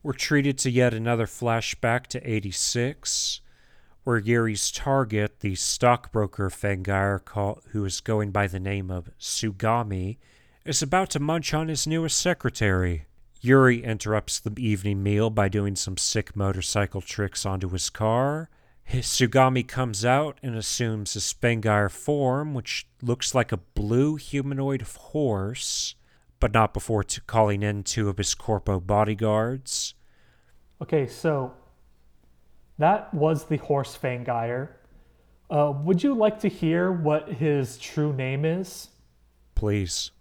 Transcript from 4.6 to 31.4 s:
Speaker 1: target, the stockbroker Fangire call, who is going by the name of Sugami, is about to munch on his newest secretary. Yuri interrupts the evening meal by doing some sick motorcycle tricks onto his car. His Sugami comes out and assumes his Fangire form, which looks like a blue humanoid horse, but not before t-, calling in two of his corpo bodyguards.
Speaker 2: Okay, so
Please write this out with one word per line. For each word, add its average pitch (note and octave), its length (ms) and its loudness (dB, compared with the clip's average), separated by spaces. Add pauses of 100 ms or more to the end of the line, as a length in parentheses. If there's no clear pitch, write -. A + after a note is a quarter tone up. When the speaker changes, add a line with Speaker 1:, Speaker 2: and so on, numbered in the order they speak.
Speaker 1:
target, G#2+ 680 0
the G2 160 -2
stockbroker G#2+ 920 0
Fangire G2 760 0
call, G2+ 460 -4
who G#2 160 -4
is - 160 -6
going G#2+ 300 -2
by G2+ 160 2
the F#2 120 -4
name G2 300 -4
of F2+ 300 -6
Sugami, G#2+ 960 -2 (480)
is - 160 -2
about F3+ 300 0
to D3+ 80 -2
munch D#3 340 -2
on D#3+ 140 0
his D3+ 200 -4
newest D#3+ 320 0
secretary. F#2 840 0 (340)
Yuri B2 440 6
interrupts G#2+ 560 -2
the G#2 180 -6
evening G2+ 460 0
meal G#2 260 4
by G#2 200 2
doing G2+ 260 0
some F#2+ 220 -6
sick - 380 -2
motorcycle G2 680 -2
tricks - 440 -6
onto F#2+ 240 -2
his F2+ 200 -4
car. C3+ 600 0 (340)
His B2 220 -2
Sugami C3 600 4
comes A#2 380 -4
out C#3 400 2
and B2 120 -6
assumes A2 580 -4
his - 200 -4
Fangire G#2+ 560 2
form, C#3+ 640 0
which - 340 -6 (140)
looks A#2+ 320 -2
like A#2+ 200 2
a G2 40 -2
blue A#2+ 600 0
humanoid C#3 640 -2
horse, A2+ 1120 -4 (480)
but A2+ 80 2
not A2 220 4
before G#2+ 320 -2
t-, - 200 -6
calling G#2 380 2
in G#2 200 -2
two G#2 260 -2
of F#2 80 -4
his G2 180 -2
corpo G2+ 420 -2
bodyguards. G#2+ 1160 0 (880)
Speaker 2:
Okay, C#3+ 260 0
so C#3+ 460 -2 (1200)